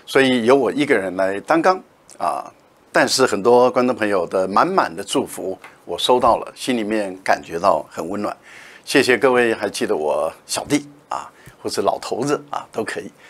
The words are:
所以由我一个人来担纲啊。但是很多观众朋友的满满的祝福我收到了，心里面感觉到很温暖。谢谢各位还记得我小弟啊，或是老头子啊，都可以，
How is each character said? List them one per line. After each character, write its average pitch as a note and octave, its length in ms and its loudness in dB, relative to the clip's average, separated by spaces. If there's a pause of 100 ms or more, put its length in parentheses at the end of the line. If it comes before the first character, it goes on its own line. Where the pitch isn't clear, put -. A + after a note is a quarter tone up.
所 - 160 2
以 B2+ 240 2
由 C3 100 6
我 A#2 160 2
一 C#3 140 0
个 C3+ 120 2
人 F#2 200 -4
来 F#2+ 240 0
担 E3 200 0
纲 F#3 160 2 (400)
啊。 - 320 -4 (400)
但 D#3 160 2
是 B2+ 200 2
很 G#2 180 0
多 B2 260 6
观 B2 160 0
众 B2+ 80 0
朋 A2 140 -2
友 F#2+ 200 0
的 F#2+ 200 -2
满 G#2+ 180 2
满 D#3+ 300 -2
的 G2 80 -10
祝 C#3 240 -2
福 F#2 300 -8 (260)
我 E2+ 160 -8
收 B2+ 220 2
到 A2+ 160 4
了， - 180 -8
心 B2 220 -4
里 G#2+ 80 -2
面 G#2 360 -4
感 - 220 -2
觉 E2+ 160 -8
到 E2+ 320 2
很 E2 160 -8
温 G#2 140 -6
暖。 G2+ 140 -6 (500)
谢 C3 180 2
谢 A#2+ 140 4
各 B2+ 160 4
位 A#2+ 200 2
还 G2+ 160 -4
记 A#2 160 -6
得 G#2 80 0
我 D2+ 380 -2 (140)
小 - 180 -6
弟 C#3+ 240 -2 (220)
啊， - 200 -8 (320)
或 A2+ 80 -6
是 A2 120 -4
老 - 180 0
头 G2+ 240 -6
子 C#3+ 260 -4
啊， - 220 -10
都 A2+ 100 -8
可 - 200 -8
以， G2 100 -14 (180)